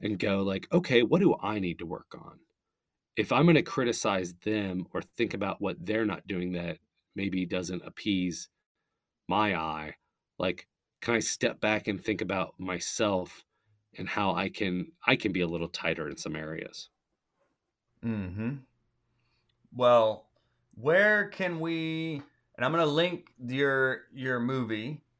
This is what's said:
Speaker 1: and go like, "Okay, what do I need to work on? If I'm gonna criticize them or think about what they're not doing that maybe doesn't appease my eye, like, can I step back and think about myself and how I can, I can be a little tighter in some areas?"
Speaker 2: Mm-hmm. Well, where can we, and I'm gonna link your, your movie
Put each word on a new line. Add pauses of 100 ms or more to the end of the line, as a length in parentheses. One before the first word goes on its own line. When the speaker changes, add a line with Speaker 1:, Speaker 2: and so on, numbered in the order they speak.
Speaker 1:
and
go
like,
"Okay,
what
do
I
need
to
work
on? (800)
If
I'm
gonna
criticize
them
or
think
about
what
they're
not
doing
that (360)
maybe
doesn't
appease (800)
my
eye, (440)
like, (340)
can
I
step
back
and
think
about
myself (520)
and
how
I
can, (120)
I
can
be
a
little
tighter
in
some
areas?" (1120)
Speaker 2:
Mm-hmm. (1160)
Well, (460)
where
can
we, (340)
and
I'm
gonna
link
your, (100)
your
movie (160)